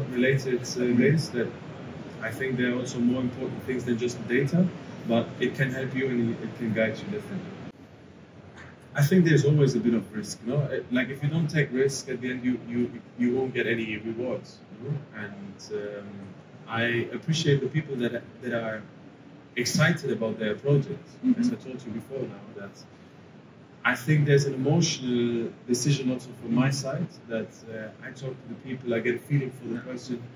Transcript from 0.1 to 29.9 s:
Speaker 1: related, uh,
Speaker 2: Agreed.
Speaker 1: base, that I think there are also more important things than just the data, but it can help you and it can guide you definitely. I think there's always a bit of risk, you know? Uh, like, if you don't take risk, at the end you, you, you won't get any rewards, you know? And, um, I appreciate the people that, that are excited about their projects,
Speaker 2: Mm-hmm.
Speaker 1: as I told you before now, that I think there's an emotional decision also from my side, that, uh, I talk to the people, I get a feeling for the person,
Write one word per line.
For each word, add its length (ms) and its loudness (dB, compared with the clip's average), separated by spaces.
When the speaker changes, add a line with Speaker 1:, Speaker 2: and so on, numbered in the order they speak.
Speaker 1:
related, 520 2
uh, 60 0
Speaker 2:
Agreed. 140 4
Speaker 1:
base, 160 2
that 180 -2
I 80 -4
think 260 -2
there 160 2
are 60 -2
also 220 -4
more 200 4
important 440 -4
things 200 -2
than 140 0
just 180 -2
the 40 0
data, 220 4
but 180 4
it 160 0
can 160 0
help 200 -4
you 140 0
and 240 2
it 160 -8
can 160 -2
guide 240 2
you 80 -10
definitely. 320 -8
I 80 4
think 220 8
there's 200 8
always 300 6
a 60 2
bit 140 4
of 200 -2
risk, 300 -6
you 80 -2
know? 80 2
Uh, 200 -2
like, 180 0
if 140 -8
you 80 0
don't 180 0
take 240 0
risk, 380 0
at 100 -6
the 100 -4
end 140 -6
you, 240 2
you, 340 -2
you 160 4
won't 200 0
get 120 0
any 300 -2
rewards, 640 -6
you 80 -6
know? 60 0
And, 840 -10
um, 100 -12
I 140 -2
appreciate 480 2
the 60 0
people 300 -2
that, 260 -2
that 120 -4
are 280 -4
excited 560 2
about 260 -2
their 160 -2
projects, 560 0
Speaker 2:
Mm-hmm. 160 4
Speaker 1:
as 120 2
I 40 -4
told 280 -12
you 80 -10
before 280 -6
now, 400 -10
that 100 -12
I 120 2
think 300 4
there's 180 8
an 100 0
emotional 920 2
decision 460 2
also 160 -6
from 140 -2
my 160 6
side, 360 -2
that, 200 -4
uh, 160 -10
I 40 -12
talk 200 -10
to 60 -16
the 60 -10
people, 300 -4
I 60 2
get 160 0
a 20 -8
feeling 320 0
for 180 -12
the 120 -4
person, 420 -8